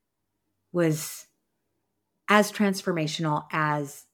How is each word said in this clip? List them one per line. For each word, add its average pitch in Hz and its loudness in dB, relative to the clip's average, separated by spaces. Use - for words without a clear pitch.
was 160 0
as 208 4
transformational 165 -2
as 147 -2